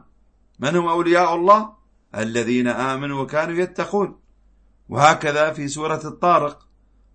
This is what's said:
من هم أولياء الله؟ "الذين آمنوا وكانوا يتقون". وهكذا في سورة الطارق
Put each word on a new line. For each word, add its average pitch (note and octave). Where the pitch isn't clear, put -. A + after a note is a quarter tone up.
من C#3+
هم F3
أولياء E3+
الله؟ G3+
"الذين A#2
آمنوا C3+
وكانوا D3+
يتقون". F3+
وهكذا D3+
في D3
سورة D3+
الطارق D#3